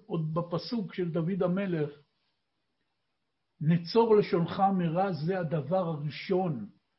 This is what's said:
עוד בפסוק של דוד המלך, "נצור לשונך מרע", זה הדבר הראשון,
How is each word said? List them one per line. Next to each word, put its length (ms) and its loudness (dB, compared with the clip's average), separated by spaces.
עוד 280 -2
בפסוק 600 -4
של 160 -2
דוד 320 0
המלך, 480 0
"נצור 560 4
לשונך 460 2
מרע", 340 0
זה 280 -2
הדבר 480 0
הראשון, 840 -2